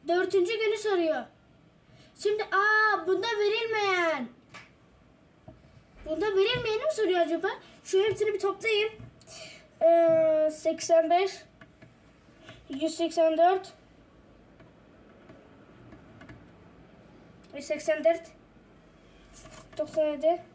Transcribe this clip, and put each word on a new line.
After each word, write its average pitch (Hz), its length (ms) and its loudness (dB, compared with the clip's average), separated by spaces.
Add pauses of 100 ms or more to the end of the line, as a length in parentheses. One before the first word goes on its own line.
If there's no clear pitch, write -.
Dördüncü 370 520 0
günü 440 180 0
soruyor. 359 460 -2 (1000)
Şimdi, 415 200 0
aa, 415 640 2
bunda 381 200 0
verilmeyen. 415 1000 0 (1800)
Bunda 320 200 -2
verilmeyeni 440 580 0
mi 622 100 -2
soruyor 370 260 0
acaba? 330 280 0 (360)
Şu 381 200 0
hepsini 415 300 -2
bir 392 60 -6
toplayayım. 415 520 -2 (920)
Ee, 320 720 4
seksen 330 560 0
beş, 381 220 2 (1400)
yüz 302 260 -4
seksen 320 420 2
dört, 370 360 2 (3750)
yüz 285 100 -10
seksen 311 380 -2
dört, 330 240 2 (1500)
doksan 311 280 -2
yedi. 311 380 0 (120)